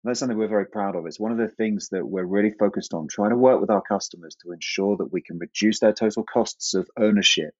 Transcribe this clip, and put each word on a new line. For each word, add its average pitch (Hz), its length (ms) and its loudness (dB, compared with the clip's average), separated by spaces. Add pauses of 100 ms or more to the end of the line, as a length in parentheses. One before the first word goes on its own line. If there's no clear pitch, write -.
And 117 80 -4
that's 120 100 -2
something 120 180 -2
we're 110 80 0
very 101 200 0
proud 98 280 -4
of. 85 120 -6
It's 78 120 -12
one 110 140 -4
of 117 60 -2
the 110 100 0
things 107 420 -4
that 92 160 -4
we're 90 180 -4
really 101 340 2
focused 101 360 -2
on, 78 140 -6
trying 107 220 0
to 120 60 2
work 127 240 6
with 104 100 0
our 101 120 2
customers 87 600 -6
to 87 100 -12
ensure 98 460 -2
that - 140 -4
we 90 80 -2
can 85 180 -12
reduce 104 420 0
their 107 120 6
total 110 300 0
costs - 520 -4
of 92 220 -2
ownership 101 640 2